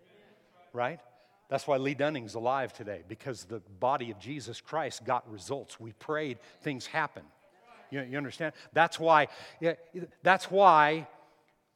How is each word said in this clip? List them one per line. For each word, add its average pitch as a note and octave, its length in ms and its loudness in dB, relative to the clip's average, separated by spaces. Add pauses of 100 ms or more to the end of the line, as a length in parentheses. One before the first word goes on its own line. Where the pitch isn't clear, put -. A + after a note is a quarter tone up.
(720)
Right? B2 300 -4 (480)
That's C3+ 180 -4
why C#3+ 100 2
Lee C3+ 160 0
Dunning's C3 420 -4
alive B2+ 380 -2
today, G2+ 340 -12
because A2+ 380 -12
the A2 140 -12
body A#2+ 500 -4
of G2+ 100 -12
Jesus A#2 420 -12
Christ C#3+ 420 -6
got A#2+ 260 -2
results. G#2+ 500 -10
We A2+ 140 -16
prayed, D3+ 460 -6 (220)
things C3+ 260 -8
happen. C#3+ 420 -6 (600)
You, C#3 120 -8
you B2+ 160 -8
understand? D3 360 -6 (200)
That's E3 260 2
why, D#3+ 280 6 (320)
yeah, D#3+ 160 0 (480)
that's F#3 260 4
why D#3+ 580 6 (680)